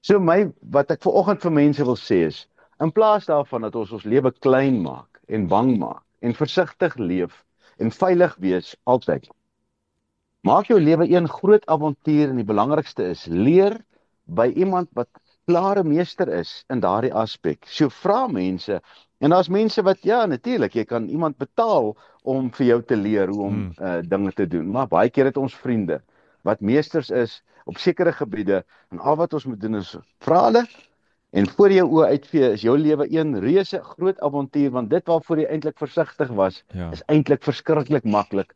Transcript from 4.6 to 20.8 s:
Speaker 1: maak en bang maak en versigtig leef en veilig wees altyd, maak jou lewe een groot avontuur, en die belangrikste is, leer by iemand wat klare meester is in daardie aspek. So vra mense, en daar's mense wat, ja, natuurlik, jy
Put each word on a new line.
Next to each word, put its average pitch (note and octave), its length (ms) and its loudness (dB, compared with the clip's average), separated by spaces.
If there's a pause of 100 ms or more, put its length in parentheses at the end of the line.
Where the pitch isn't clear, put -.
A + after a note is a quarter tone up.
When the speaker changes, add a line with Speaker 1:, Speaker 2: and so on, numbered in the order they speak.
Speaker 1:
maak C2 440 -12
en G#2 200 -4
bang A2+ 320 2
maak B1 240 -8 (180)
en A#2+ 120 -4
versigtig E3 640 -2
leef F2+ 460 -6 (360)
en A2+ 100 -2
veilig F3+ 500 0
wees F#2 360 -2 (100)
altyd, A#2 420 0 (1160)
maak F#3+ 260 2
jou A3 100 6
lewe D#3+ 300 4
een F3 180 2
groot - 400 2
avontuur, D3+ 600 0
en C3 100 -4
die G#2 80 -4
belangrikste A2 640 0
is, - 220 -10
leer F3 480 2 (480)
by B2 280 0
iemand F3+ 420 -2
wat A#2+ 120 -6 (400)
klare F#3+ 360 2
meester D#3+ 480 -2
is - 300 -8 (100)
in A#2+ 80 -2
daardie G2+ 320 0
aspek. G#2 560 -4
So D3 200 0
vra G#3+ 380 -2
mense, F#2 520 -4 (420)
en D3 120 4
daar's F3+ 160 2
mense G#3 360 0
wat, F#3+ 200 2
ja, A3+ 200 2
natuurlik, D#3+ 480 -2
jy A2 120 -2